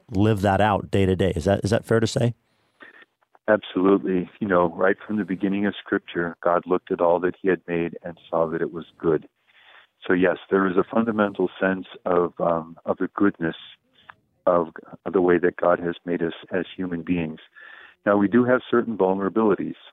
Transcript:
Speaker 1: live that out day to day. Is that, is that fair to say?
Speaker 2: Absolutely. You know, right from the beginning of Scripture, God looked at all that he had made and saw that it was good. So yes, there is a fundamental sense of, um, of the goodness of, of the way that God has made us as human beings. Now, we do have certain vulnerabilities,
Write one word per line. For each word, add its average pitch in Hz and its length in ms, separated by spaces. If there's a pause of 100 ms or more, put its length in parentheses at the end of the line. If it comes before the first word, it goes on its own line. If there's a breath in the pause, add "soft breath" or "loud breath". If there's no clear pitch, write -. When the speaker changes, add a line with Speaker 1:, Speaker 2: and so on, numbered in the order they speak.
(100)
Speaker 1:
live 104 320
that 95 180
out 101 320
day 98 120
to 92 120
day. 90 180
Is 85 100
that, 98 200
is 95 60
that 113 140
fair 113 140
to 113 80
say? 120 280 (1160 loud breath)
Speaker 2:
Absolutely. 95 800 (120)
You 107 80
know, 87 220
right 92 260 (100)
from 107 120
the 101 60
beginning 95 420
of 98 120
Scripture, 87 600
God 87 260
looked 87 240
at 90 100
all 87 200
that 90 200
he - 60
had 90 220
made 85 340
and 87 160 (100)
saw 82 200
that 80 120
it 82 120
was 80 140 (120)
good. 80 300 (760 soft breath)
So 95 100
yes, 90 240 (120)
there 95 180
is 87 80
a 92 60
fundamental 104 640 (120)
sense 95 260 (180)
of, 87 360
um, 82 360 (100)
of 95 120
the 95 160
goodness 82 400 (920 loud breath)
of, 85 240 (340)
of 87 80
the 95 80
way 90 180
that 87 200
God 87 200
has 85 160 (100)
made 85 200
us 82 80 (180)
as 90 140 (120)
human 90 260
beings. 80 360 (680 loud breath)
Now, 104 100
we 101 120
do 120 160
have 123 160 (100)
certain 113 260
vulnerabilities, 95 800 (180)